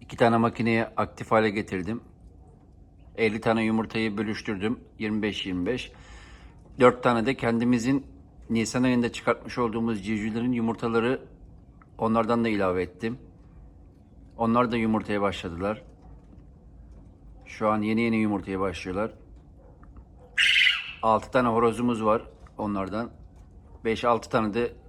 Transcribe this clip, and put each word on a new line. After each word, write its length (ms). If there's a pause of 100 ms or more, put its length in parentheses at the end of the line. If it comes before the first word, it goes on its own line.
İki 160
tane 200
makineyi 480
aktif 460
hale 180
getirdim. 520 (1160)
Elli 240
tane 220
yumurtayı 540
bölüştürdüm. 600 (200)
Yirmi 220
beş, 240
yirmi 200
beş. 260 (880)
Dört 240
tane 220
de 100
kendimizin 680 (440)
Nisan 340
ayında 280
çıkartmış 460
olduğumuz 480
civcivlerin 460
yumurtaları, 680 (760)
onlardan 460
da 60
ilave 340
ettim. 340 (1200)
Onlar 340
da 60
yumurtaya 440
başladılar. 600 (1600)
Şu 240
an 120
yeni 200
yeni 140
yumurtaya 440
başlıyorlar. 520 (1900)
Altı 300
tane 160
horozumuz 580
var 160 (360)
onlardan. 540 (760)
Beş, 200
altı 240
tane 240
de 200 (160)